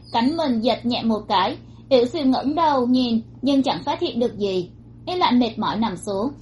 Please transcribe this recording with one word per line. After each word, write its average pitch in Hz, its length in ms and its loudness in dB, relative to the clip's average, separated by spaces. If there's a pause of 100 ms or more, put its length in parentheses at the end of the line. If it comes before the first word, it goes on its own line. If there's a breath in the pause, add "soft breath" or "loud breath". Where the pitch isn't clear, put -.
(120)
cánh 277 240 0
mình 262 240 0
giật 226 260 0
nhẹ 240 160 -2
một 220 260 -2
cái, 208 280 0 (320 loud breath)
yếu 247 180 4
xìu 294 200 -4
ngẩng 254 280 0
đầu 294 320 2
nhìn 247 340 2 (220)
nhưng 269 200 4
chẳng - 220 -4
phát 302 160 -4
hiện 269 200 -4
được 240 180 -2
gì, 190 320 -2 (360)
y 359 100 -4
lại 349 160 2
mệt 247 260 2
mỏi 190 180 -2
nằm 214 200 0
xuống. 202 340 -4 (120)